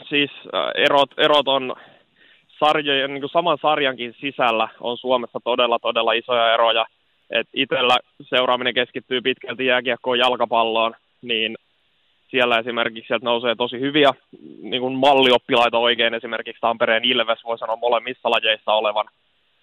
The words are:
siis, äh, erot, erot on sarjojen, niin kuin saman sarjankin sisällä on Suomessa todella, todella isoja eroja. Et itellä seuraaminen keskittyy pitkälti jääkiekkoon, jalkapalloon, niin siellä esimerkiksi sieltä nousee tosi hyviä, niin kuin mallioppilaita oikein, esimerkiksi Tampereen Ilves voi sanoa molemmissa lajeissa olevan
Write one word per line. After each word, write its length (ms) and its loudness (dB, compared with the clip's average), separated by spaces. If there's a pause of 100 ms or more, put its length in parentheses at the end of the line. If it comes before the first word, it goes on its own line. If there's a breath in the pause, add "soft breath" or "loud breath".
siis, 220 0
äh, 540 -4
erot, 320 4
erot 320 2
on 260 -2 (840 loud breath)
sarjojen, 560 0
niin 60 -8
kuin 100 -8
saman 320 0
sarjankin 580 -2
sisällä 480 0 (120)
on 180 -6
Suomessa 460 -2
todella, 340 2
todella 340 0
isoja 420 0
eroja. 320 2 (440)
Et 240 -4
itellä 420 0 (260)
seuraaminen 520 -2
keskittyy 460 -4
pitkälti 460 -6
jääkiekkoon, 520 -2
jalkapalloon, 760 0 (280)
niin 340 -4 (760)
siellä 280 2
esimerkiksi 480 -4
sieltä 180 -4
nousee 300 -2
tosi 260 -6
hyviä, 300 2 (520)
niin 180 -6
kuin 140 -4
mallioppilaita 840 4
oikein, 360 0
esimerkiksi 460 -10
Tampereen 440 0
Ilves 400 0
voi 140 -6
sanoa 180 -4
molemmissa 540 -2
lajeissa 420 0
olevan 340 0 (560)